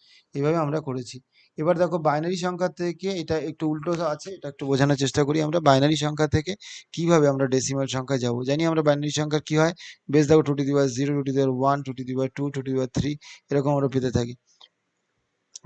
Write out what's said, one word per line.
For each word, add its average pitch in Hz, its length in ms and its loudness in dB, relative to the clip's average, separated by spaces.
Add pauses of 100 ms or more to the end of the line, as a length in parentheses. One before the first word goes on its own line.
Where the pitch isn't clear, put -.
(340)
এভাবে 147 240 0
আমরা 156 240 -2
করেছি। 127 360 -8 (400)
এবার 160 200 2
দেখো 175 200 0
বাইনারি 156 400 0
সংখ্যা 180 320 -4
থেকে 175 400 -6 (120)
এটা 160 140 -4 (140)
একটু 151 200 -8
উল্টো 156 220 -4 (220)
আছে, 151 240 -10
এটা 143 100 -12
একটু 143 180 -10
বোঝানোর 139 320 4
চেষ্টা 135 260 0
করি। 147 180 0
আমরা 156 180 0
বাইনারি 147 360 6
সংখ্যা 151 320 0
থেকে 151 260 -2 (400)
কিভাবে 165 340 4
আমরা 135 200 2
ডেসিমাল 131 400 -2
সংখ্যা 131 300 -4
যাব? 120 260 -2
জানি 143 220 0
আমরা 160 160 2
বাইনারি 147 300 2
সংখ্যা 151 360 -2
কি 151 100 -2
হয়, 160 160 4 (380)
বেশ 147 160 6
দেখো 156 140 8
টু 143 120 0
to 143 140 -2
the 143 80 0
power 139 220 4
zero, 143 180 0
টু 143 120 0
to 135 100 -2
the 139 60 4
power 131 100 2 (160)
one, 143 160 0
টু 135 120 -8
to 131 100 -8
the 127 100 -6
power 131 180 -2
টু, 143 140 -4
টু 139 120 -6
to 131 80 -8
the 131 80 -2
power 131 200 -2
three, 147 180 -2 (340)
এরকম 120 260 0
আমরা 139 140 0
পেতে 127 220 -2
থাকি, 120 220 -4 (1300)